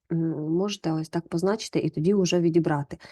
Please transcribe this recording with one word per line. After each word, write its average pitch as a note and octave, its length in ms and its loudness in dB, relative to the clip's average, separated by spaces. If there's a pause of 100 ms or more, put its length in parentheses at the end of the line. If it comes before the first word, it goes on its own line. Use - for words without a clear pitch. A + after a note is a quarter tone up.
(120)
м, D#3+ 400 -2
можете F#3+ 400 -2
ось D#3+ 160 -4
так E3 200 -6
позначити F#3 500 -2
і D#3 120 0
тоді E3+ 240 2
вже F3+ 260 2
відібрати. E3 580 2 (140)